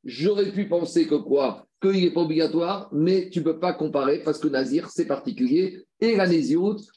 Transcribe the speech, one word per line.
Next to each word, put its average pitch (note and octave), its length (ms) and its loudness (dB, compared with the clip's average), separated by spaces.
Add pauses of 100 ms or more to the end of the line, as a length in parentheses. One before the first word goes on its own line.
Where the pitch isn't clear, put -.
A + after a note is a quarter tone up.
j'aurais F#3+ 460 0
pu G3 180 -4
penser E3 380 0
que D3+ 80 0
quoi ? C3 500 0 (160)
Qu'il F#3+ 120 2 (100)
n'est F3 80 4
pas E3+ 120 0
obligatoire, E3 680 -2
mais F3 400 0
tu - 80 -4
ne D3+ 60 -2
peux D#3+ 160 -2
pas F3 120 0
comparer C#3+ 520 0
parce D3+ 140 -2
que D3+ 100 0
Nazir, C3+ 420 -2
c'est E3+ 160 -2
particulier. C3 800 -2 (160)
Et A3+ 160 4
la F#3+ 100 4
Nézirut, F3 520 2 (180)